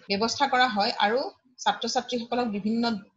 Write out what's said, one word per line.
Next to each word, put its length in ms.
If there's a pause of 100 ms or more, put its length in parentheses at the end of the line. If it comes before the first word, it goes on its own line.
(100)
ব্যৱস্থা 420
কৰা 240
হয় 180 (120)
আৰু 140 (440)
ছাত্ৰ-ছাত্ৰীসকলক 880
বিভিন্ন 340 (280)